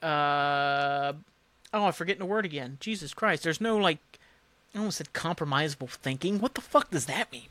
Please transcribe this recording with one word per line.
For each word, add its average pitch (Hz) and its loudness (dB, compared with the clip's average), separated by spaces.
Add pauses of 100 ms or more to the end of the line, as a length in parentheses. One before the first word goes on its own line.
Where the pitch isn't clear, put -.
uh, 143 2 (580)
oh, 208 2
I'm 175 4
forgetting 196 -2
the 185 -4
word 208 0
again. 139 -6
Jesus 190 -6
Christ. 196 0
There's 160 0
no, 220 2
like, 175 4 (720)
I - -8
almost 208 -4
said - -10
compromisable 147 -2
thinking. 170 -2
What 233 0
the - -6
fuck - 2
does 147 0
that 214 -4
mean, - -16